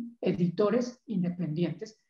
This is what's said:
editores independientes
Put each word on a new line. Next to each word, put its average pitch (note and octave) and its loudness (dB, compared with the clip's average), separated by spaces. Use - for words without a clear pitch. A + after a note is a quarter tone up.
editores G#3 2
independientes F3 -2